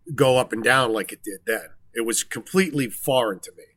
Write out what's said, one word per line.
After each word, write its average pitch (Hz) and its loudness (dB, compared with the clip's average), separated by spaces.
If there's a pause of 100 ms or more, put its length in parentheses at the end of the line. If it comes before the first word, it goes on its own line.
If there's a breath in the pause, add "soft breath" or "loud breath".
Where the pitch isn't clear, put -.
(140)
go 131 4
up 123 0
and 113 -4
down 127 4
like 104 -4
it - -20
did 92 -12
then. 110 -4 (240)
It 117 -4
was 113 -2
completely 143 -2
foreign 117 0
to - -18
me. - -20 (140)